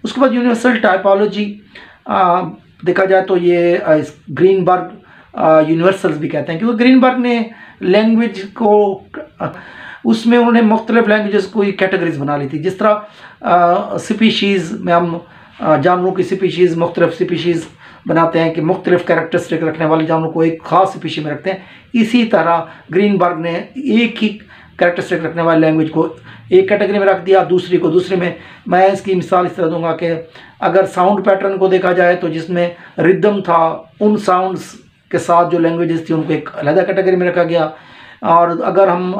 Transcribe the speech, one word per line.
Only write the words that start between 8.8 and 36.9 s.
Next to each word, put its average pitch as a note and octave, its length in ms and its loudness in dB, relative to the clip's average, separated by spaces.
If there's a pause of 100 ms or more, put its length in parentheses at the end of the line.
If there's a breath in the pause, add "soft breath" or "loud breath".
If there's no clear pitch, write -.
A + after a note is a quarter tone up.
अ, D#3 120 -8 (520 loud breath)
उसमें A3+ 340 2
उन्होंने A#3 240 4
मुख्तलिफ A3 460 2
languages G#3 380 0
को G#3+ 160 -2
ही G3 100 0
categories F3+ 440 -2
बना C#3 200 -4
ली C#3+ 100 -4
थी। C#3+ 120 -8
जिस F#3 200 -4
तरह, G#3+ 280 0 (360 loud breath)
अ, F3 540 2
species G3+ 840 -2
में F3+ 120 -2
हम, E3+ 320 0 (360 loud breath)
अ, D#3 160 2
जानवरों F3+ 360 0
की F#3 100 -2
species, F3 560 0
मुख्तलिफ E3+ 320 0
species E3 560 -4 (420 loud breath)
बनाते E3 300 2
हैं E3 140 0
कि E3 80 -6
मुख्तलिफ F3+ 460 0
characteristic E3 560 -2
रखने D#3+ 240 -4
वाले D#3 200 0
जानवरों D#3+ 260 -2
को E3 120 0
एक D#3+ 220 -2
ख़ास F#3 220 2
species D#3+ 360 -8
में D3+ 80 -6
रखते C#3+ 180 -6
हैं, F#3 140 -10 (300 loud breath)
इसी A#3 300 2
तरह E3 440 0 (240 loud breath)
Greenberg F3+ 460 2
ने E3+ 160 -6 (220)
एक A#3 460 0
ही G#3+ 60 0 (500 loud breath)
characteristic F3 460 -2
रखने E3 180 -4
वाली E3 180 2
language D#3+ 300 0
को D#3+ 260 -4 (360 loud breath)
एक F#3+ 160 4
category G3+ 300 0
में G3 80 0
रख F#3 140 0
दिया, F#3 240 2
दूसरी F3 340 -2
को E3+ 100 0
दूसरी F3+ 280 0
में। F3 200 -4 (320 loud breath)
मैं F#3+ 240 4
इसकी F#3+ 220 -4
मिसाल F3+ 320 0
इस F3 100 -8
तरह F3 100 -2
दूंगा E3 260 -2
कि E3 360 -4 (320 loud breath)
अगर F#3+ 260 2
sound F#3 380 0
pattern G3 320 0
को F#3 120 0
देखा F3+ 240 2
जाए F3 220 2
तो F3+ 140 -4
जिसमें F3 480 -4 (220 loud breath)
rhythm F#3 420 2
था, E3 600 0
उन G#3+ 160 2
sounds F#3 580 -2 (360)
के - 80 -2
साथ F3 320 2
जो F3 80 0
languages E3 520 -2
थी D#3+ 40 0
उनको D#3+ 180 -2
एक D3+ 160 -4
अलहदा D#3 340 0
category F#3 340 0